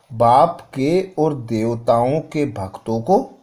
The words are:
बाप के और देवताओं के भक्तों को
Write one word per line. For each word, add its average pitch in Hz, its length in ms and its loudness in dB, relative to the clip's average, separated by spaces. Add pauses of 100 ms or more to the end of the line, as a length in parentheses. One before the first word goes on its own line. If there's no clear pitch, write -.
(120)
बाप 123 640 2
के 170 340 -2 (100)
और 151 160 0
देवताओं 117 840 -2
के 156 240 -6
भक्तों 113 560 -8
को 240 300 0 (120)